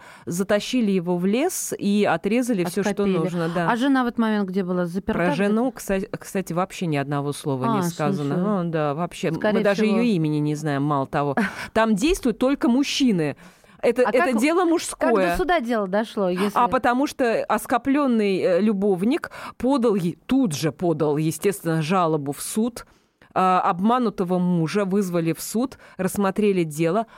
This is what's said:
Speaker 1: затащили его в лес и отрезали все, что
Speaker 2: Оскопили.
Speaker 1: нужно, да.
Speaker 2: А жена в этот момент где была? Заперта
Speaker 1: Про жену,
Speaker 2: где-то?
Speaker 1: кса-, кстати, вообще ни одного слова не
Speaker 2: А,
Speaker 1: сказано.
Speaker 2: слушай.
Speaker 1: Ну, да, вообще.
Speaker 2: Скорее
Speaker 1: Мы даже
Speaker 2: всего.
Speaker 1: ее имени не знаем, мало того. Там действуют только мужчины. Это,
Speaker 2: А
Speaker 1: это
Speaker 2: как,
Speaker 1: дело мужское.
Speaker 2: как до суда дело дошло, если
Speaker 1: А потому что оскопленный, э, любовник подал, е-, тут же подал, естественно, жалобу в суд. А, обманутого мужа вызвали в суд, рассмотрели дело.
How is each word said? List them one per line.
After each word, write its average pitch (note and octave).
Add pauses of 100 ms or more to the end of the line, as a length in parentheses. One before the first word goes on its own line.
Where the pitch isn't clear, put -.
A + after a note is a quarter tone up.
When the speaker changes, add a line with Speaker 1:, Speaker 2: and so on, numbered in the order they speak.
(260)
Speaker 1:
затащили G3+
его F3+
в F3
лес A#3+
и G3+
отрезали G#3
все, F3+
что G3
Speaker 2:
Оскопили. G3
Speaker 1:
нужно, E3+
да. F3
Speaker 2:
А A#3+
жена C4
в A#3+
этот A#3+
момент G#3+
где F#3+
была? F3+
Заперта E3+
Speaker 1:
Про C#4+
жену, G#3+
Speaker 2:
где-то? -
Speaker 1:
кса-, -
кстати, -
вообще F3+
ни D3
одного C#3+
слова C3 (100)
не -
Speaker 2:
А, F3+
Speaker 1:
сказано. D3
Speaker 2:
слушай. F#3+
Speaker 1:
Ну, E3
да, D3+
вообще. E3+
Speaker 2:
Скорее G3
Speaker 1:
Мы G#3+
даже G3+
Speaker 2:
всего. G#3+
Speaker 1:
ее A#3
имени D3+
не D3+
знаем, D3
мало C#3+
того. C#3+ (380)
Там A3
действуют A#3
только C#4
мужчины. A#3 (440)
Это, B3
Speaker 2:
А G#3+
Speaker 1:
это C4+
Speaker 2:
как, A3+
Speaker 1:
дело D#4+
мужское. E4
Speaker 2:
как F#3
до -
суда F4+
дело A3+
дошло, G3+
если F#3+
Speaker 1:
А A#3+
потому B3+
что A3+
оскопленный, A#3
э, F3
любовник G#3 (280)
подал, A#3+
е-, F3 (100)
тут B3+
же C#3+
подал, D#3
естественно, D#3+
жалобу D#3
в -
суд. - (480)
А, F#3
обманутого F#3+
мужа F3+
вызвали F3
в -
суд, - (200)
рассмотрели F#3+
дело. E3 (100)